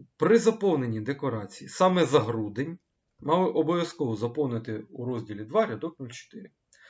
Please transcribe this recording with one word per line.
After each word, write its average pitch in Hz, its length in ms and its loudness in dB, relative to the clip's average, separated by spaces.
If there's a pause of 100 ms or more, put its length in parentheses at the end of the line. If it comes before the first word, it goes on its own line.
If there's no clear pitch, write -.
(180)
при 202 220 6
заповненні 151 640 2
декларації 117 680 -6
саме 180 360 4
за 135 140 6
грудень 113 600 -4 (420)
мали 165 300 2
обов'язково 156 640 0
заповнити 117 760 -4
у 123 160 -10
розділі 107 400 -6
два 185 200 2
рядок 151 340 -8
нуль 131 80 -12
чотири. - 440 -18 (380)